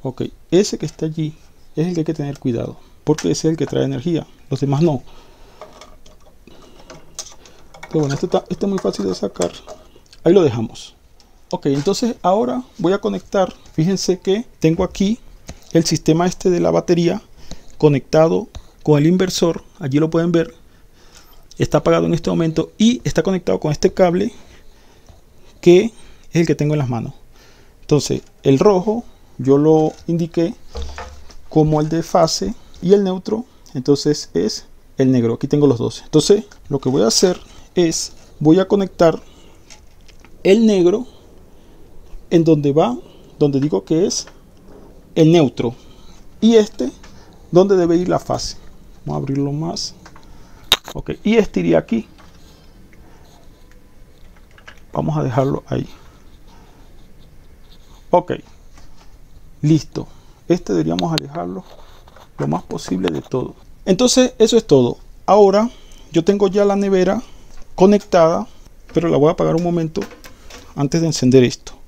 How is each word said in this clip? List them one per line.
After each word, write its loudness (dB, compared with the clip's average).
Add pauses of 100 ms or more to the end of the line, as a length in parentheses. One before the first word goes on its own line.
Ok, -10 (280)
ese 0
que -8
está -10
allí -6 (420)
es -2
el -6
que -4
hay -4
que -4
tener -8
cuidado, -6 (260)
porque -2
ese -2
es 0
el -4
que -2
trae -2
energía, -4 (220)
los -6
demás -2
no. 0 (2750)
Pero 0
bueno, 0
este -4
está, -2
este -4
es -2
muy -2
fácil -4
de -2
sacar. -6 (720)
Ahí 4
lo 6
dejamos. -4 (540)
Ok, -8
entonces -2
ahora -2 (140)
voy 0
a -2
conectar. -4 (180)
Fíjense -2
que -2 (120)
tengo 0
aquí -2 (520)
el 4
sistema 0
este -2
de 0
la 0
batería 0 (560)
conectado 2 (340)
con 4
el 2
inversor. 0 (160)
Allí -2
lo 0
pueden 0
ver. 0 (1040)
Está -2
apagado 0
en 0
este -4
momento -2
y 2
está -2
conectado -2
con -4
este 0
cable 0 (1300)
que 6
es -6 (400)
el 0
que 0
tengo -2
en 0
las -2
manos. -6 (680)
Entonces 0 (200)
el 4
rojo 2 (340)
yo 2
lo 2 (160)
indiqué -4 (920)
como 2
el -2
de -2
fase 0 (260)
y 2
el 4
neutro, -4 (300)
entonces 0
es -4 (320)
el 2
negro. 2
Aquí -6
tengo 2
los 2
dos. -6
Entonces 2 (240)
lo -4
que -4
voy 0
a 2
hacer 0 (380)
es -2 (260)
voy 4
a -2
conectar 0 (1200)
el 6
negro 2 (1200)
en 4
donde 2
va, 0 (400)
donde 0
digo -2
que 0
es -6 (880)
el 6
neutro, 2 (680)
y 4
este 0 (580)
donde 4
debe 2
ir 0
la 0
fase. -8 (480)
Vamos -6
a -6
abrirlo -4
más. -8 (1000)
Ok, -10 (120)
y 2
este 0
iría 2
aquí. -4 (2750)
Vamos -4
a -2
dejarlo -2
ahí. -6 (2250)
Ok, 0 (1300)
listo. 0 (400)
Este -2
deberíamos -2
alejarlo -8 (760)
lo -4
más -2
posible -6
de -6
todo. -8 (280)
Entonces 2
eso 4
es 2
todo. 2 (280)
Ahora 4 (420)
yo 0
tengo 2
ya 0
la 2
nevera 0 (540)
conectada, 4 (460)
pero 0
la 2
voy 4
a 2
apagar -2
un 0
momento -4 (760)
antes -2
de 0
encender 4
esto -2 (160)